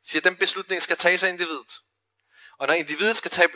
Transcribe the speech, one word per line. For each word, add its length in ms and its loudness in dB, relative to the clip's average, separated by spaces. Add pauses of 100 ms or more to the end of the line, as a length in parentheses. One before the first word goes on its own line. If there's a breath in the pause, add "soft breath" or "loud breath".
Siger, 180 -4
den 160 2
beslutning 440 -2
skal 160 0
tages 260 2
af 60 2
individet. 520 -8 (760 soft breath)
Og 100 -6
når 60 2
individet 440 0
skal 140 0
tage 240 4